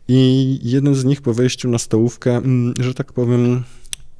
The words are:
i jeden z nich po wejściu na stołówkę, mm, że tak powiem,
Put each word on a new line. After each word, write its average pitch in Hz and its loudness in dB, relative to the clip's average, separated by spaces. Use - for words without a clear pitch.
i 131 4
jeden 139 2
z 135 -2
nich 139 0
po 117 0
wejściu 123 -2
na 117 0
stołówkę, 120 0
mm, 123 0
że 123 -2
tak - -10
powiem, 123 0